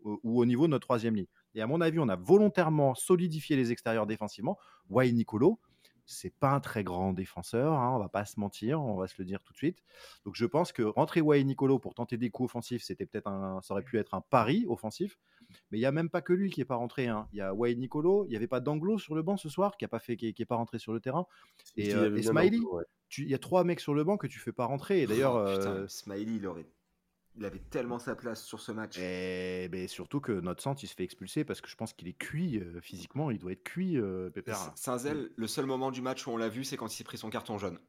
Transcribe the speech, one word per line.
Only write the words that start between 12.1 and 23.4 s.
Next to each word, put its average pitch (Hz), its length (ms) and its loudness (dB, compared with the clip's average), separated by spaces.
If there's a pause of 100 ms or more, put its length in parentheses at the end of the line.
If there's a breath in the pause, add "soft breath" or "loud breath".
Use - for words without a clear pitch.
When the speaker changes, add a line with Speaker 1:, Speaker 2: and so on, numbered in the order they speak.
Speaker 1:
des 117 140 0
coups 127 220 -2
offensifs, 120 320 -6
c'était 98 220 -8
peut-être 104 220 -6
un, 98 340 -4
ça - 120 -8
aurait 98 100 -2
pu - 160 -2
être - 140 -2
un 95 80 -2
pari 139 480 4
offensif. 120 480 -4 (540 soft breath)
Mais 104 60 -4
il 113 40 0
y 123 40 2
a 135 60 4
même 165 180 0
pas 175 120 -2
que 175 100 -2
lui 190 200 2
qui 143 100 -4
est 120 40 0
pas 127 100 -2
rentré, 120 320 -2
hein. 107 260 -2
Il 101 60 -8
y - 20 -2
a 95 120 -2
Wai 120 220 2
Nicolo, 156 540 2
il 113 40 -4
y - 40 -2
avait 110 100 -2
pas 127 140 0
Danglo 156 360 0
sur 156 180 -6
le 160 80 0
banc 196 120 0
ce 160 140 -6
soir, 196 280 0
qui - 60 -8
a 104 60 -6
pas 117 100 -2
fait, 120 160 -4
qui, 110 180 -4
qui - 80 -8
est 110 40 -2
pas 120 100 0
rentré 117 240 -4
sur 110 140 -6
le 113 80 -2
terrain. 147 240 -2 (380 soft breath)
Speaker 2:
Si, - 180 -20
Speaker 1:
Et, - 40 0
Speaker 2:
si, 101 40 2
il - 20 2
y - 40 2
Speaker 1:
euh, 107 100 6
Speaker 2:
avait 107 140 2
Speaker 1:
et - 20 -2
Speaker 2:
bien 110 100 2
Speaker 1:
Smiley, 196 260 6
Speaker 2:
Danglo, 202 200 -2
ouais. 160 60 -4 (260)
Speaker 1:
tu, 139 140 -8
il 143 60 -6
y 135 60 0
a 120 40 -2
trois 180 240 2